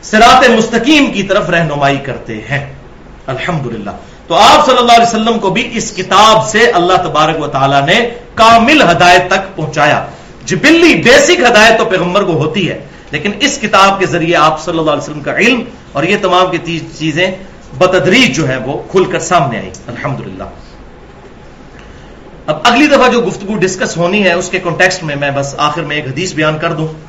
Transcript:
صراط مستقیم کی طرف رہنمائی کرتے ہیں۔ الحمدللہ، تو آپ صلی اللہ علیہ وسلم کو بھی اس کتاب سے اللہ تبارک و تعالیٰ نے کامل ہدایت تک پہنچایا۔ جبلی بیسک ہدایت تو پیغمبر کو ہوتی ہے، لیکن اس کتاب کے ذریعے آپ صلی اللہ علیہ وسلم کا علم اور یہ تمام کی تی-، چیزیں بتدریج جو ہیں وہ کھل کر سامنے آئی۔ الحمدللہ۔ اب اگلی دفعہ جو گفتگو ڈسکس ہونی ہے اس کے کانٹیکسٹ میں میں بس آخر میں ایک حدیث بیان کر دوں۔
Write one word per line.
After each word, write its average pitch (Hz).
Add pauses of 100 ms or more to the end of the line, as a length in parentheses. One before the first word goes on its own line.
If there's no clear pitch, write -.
صراط 247
مستقیم 233
کی 196
طرف 190
رہنمائی 147
کرتے 113
ہیں۔ 135 (540)
الحمدللہ، 123 (380)
تو 165
آپ 277
صلی 254
اللہ 240
علیہ 233
وسلم 220
کو 190
بھی 233
اس -
کتاب 208
سے 226
اللہ 175
تبارک 156
و 143
تعالیٰ 139
نے 220 (260)
کامل 233
ہدایت 190
تک -
پہنچایا۔ 147 (400)
جبلی 302
بیسک 269 (100)
ہدایت 220
تو 226
پیغمبر 180
کو 180
ہوتی 156
ہے، - (260)
لیکن 175
اس -
کتاب 196
کے 185
ذریعے 165
آپ 156
صلی 170
اللہ 156
علیہ 143
وسلم 151
کا 143
علم 233 (280)
اور 147
یہ 196
تمام 185
کی 170
تی-، 160
چیزیں 160 (460)
بتدریج 175
جو 147
ہیں 131
وہ 135
کھل 185
کر 180
سامنے 175
آئی۔ 185 (180)
الحمدللہ۔ 107 (2000)
اب -
اگلی 240
دفعہ 262
جو 240
گفتگو 202
ڈسکس 175
ہونی 185
ہے 180
اس 185
کے 185
کانٹیکسٹ 175
میں 151
میں 143
بس 139
آخر 151
میں 147
ایک 147
حدیث 143
بیان 156
کر 165
دوں۔ 156 (220)